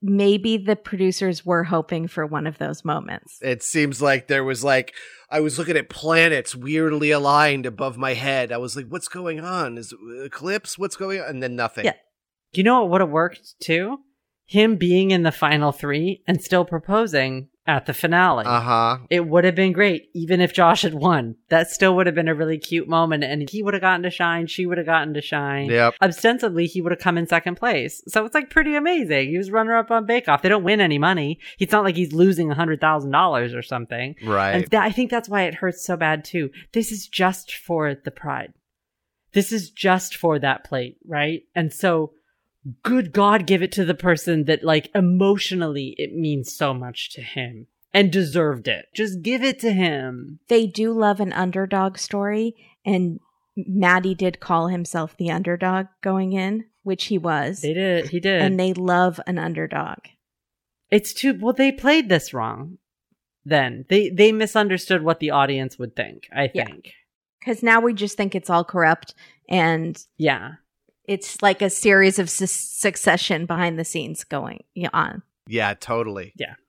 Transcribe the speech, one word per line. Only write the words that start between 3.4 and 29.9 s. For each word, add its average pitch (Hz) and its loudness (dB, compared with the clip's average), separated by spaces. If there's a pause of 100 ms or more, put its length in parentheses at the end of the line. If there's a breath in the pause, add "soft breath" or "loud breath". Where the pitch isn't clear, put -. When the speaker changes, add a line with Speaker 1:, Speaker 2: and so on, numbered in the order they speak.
Speaker 2:
It 127 -4
seems 143 -2
like 135 0
there 135 0
was, 131 -4
like, 131 0 (380 loud breath)
I 156 0
was 151 -2
looking 165 -2
at 139 -2
planets 160 2
weirdly 151 0
aligned 143 2
above 123 -6
my 131 -2
head. 127 -2
I 120 -6
was 123 -8
like, 135 -12
"What's 160 -12
going 170 -8
on? 165 -6
Is 113 -16
it 113 -20 (280)
eclipse? 185 -8
What's 190 -6
going 190 -8
on?" 135 -10
And 131 -8
then 123 -6
nothing. 117 -4
Speaker 1:
Yeah. 160 -2 (580)
Speaker 3:
You 185 0
know 240 6
what 180 0
would 185 4
have 170 0
worked, 165 -4
too? 190 -2 (480)
Him 220 4
being 180 4
in 175 4
the 165 4
final 151 2
three 151 -4
and 180 0
still 180 2
proposing 156 -2 (180)
at 143 0
the 147 -4
finale. 170 4
Speaker 2:
Uh-huh. 120 2 (100)
Speaker 3:
It 170 0
would 170 4
have 180 4
been 190 2
great, 185 0
even 175 0
if 180 4
Josh 165 6
had 160 0
won. 143 0 (140)
That 165 4
still 190 4
would 180 4
have 160 0
been 165 0
a 160 2
really 156 -2
cute 165 -4
moment, 160 2
and 143 -4
he 214 -8
would 202 -2
have 190 -2
gotten 185 2
to 180 -2
shine, 170 -2
she 180 -4
would 175 -2
have 156 -4
gotten 156 0
to 147 -4
shine. 139 -4
Speaker 2:
Yep. 117 4
Speaker 3:
Ostensibly, 190 2
he 180 -4
would 170 -2
have 175 -2
come 175 0
in 170 -2
second 175 0
place. 170 -2
So 220 0
it's, 233 -12
like, 294 0
pretty 302 2
amazing. 262 0
He 165 -2
was 190 -6
runner-up 226 2